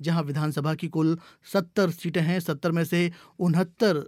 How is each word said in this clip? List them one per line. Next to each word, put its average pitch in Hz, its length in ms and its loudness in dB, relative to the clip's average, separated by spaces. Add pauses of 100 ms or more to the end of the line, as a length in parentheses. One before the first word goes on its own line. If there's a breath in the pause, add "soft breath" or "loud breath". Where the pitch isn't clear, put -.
जहां 165 240 0
विधानसभा 151 500 -2
की 165 140 -6
कुल 160 280 0 (360 loud breath)
सत्तर 190 380 0
सीटें 170 300 -4
हैं। 175 200 0
सत्तर 170 320 -2
में 170 120 0
से 175 260 0 (280 loud breath)
उनहत्तर 180 680 2